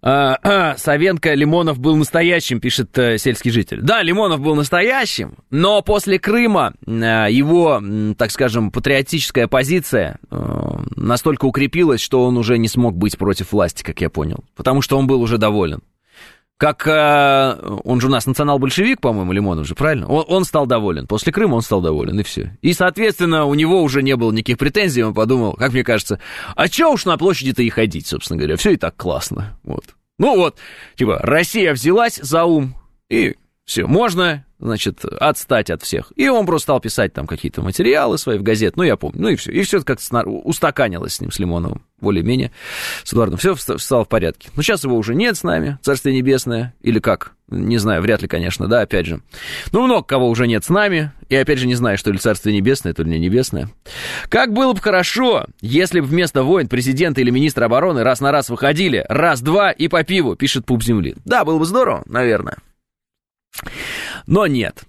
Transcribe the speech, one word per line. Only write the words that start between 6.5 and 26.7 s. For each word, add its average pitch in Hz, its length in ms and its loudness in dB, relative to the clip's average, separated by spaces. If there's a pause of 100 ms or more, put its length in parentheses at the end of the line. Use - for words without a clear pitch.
э, 113 440 0
его, 147 480 4
м, 104 360 -2
так 113 160 -2
скажем, 113 400 0
патриотическая 135 800 0
позиция, 131 720 0 (100)
э, - 480 -6 (160)
настолько 135 520 0
укрепилась, 139 540 2
что 127 240 2
он 123 120 2
уже 117 220 2
не 113 100 2
смог 117 280 0
быть 104 220 0
против 95 320 -2
власти, 95 320 0
как - 180 -8
я 82 80 0
понял. 80 360 -6 (100)
Потому 131 280 0
что - 140 0
он 135 120 2
был 131 120 4
уже 117 160 0
доволен. 104 440 0 (760)
Как, 151 300 0
э, 143 680 4 (280)
он 123 160 0
же 131 80 0
у - 20 2
нас 120 160 0
национал-большевик, 143 760 0
по-моему, 101 300 -2
Лимонов 92 340 0
же, 78 120 -8
правильно? 147 320 -2
Он, 151 180 0
он 185 180 2
стал 147 220 0
доволен. 101 400 -2
После 107 260 -2
Крыма 196 220 2
он 117 80 0
стал 101 180 0
доволен, 82 380 -2
и 104 60 -2
все. - 260 -8 (120)
И, 165 100 2
соответственно, 180 720 0
у 143 100 2
него 160 260 4
уже 139 220 0
не 135 140 2
было 117 160 2
никаких 113 260 0
претензий, 147 460 2
он 110 100 -2
подумал, 110 380 2
как 127 200 -2
мне 127 120 0
кажется: 107 340 -2 (380)
«А 170 120 2
че 320 240 2